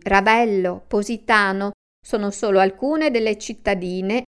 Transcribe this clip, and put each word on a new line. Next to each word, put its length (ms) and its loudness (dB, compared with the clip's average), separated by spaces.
Ravello, 840 2
Positano 840 0
sono 240 -4
solo 300 0
alcune 500 0
delle 280 -2
cittadine 840 -4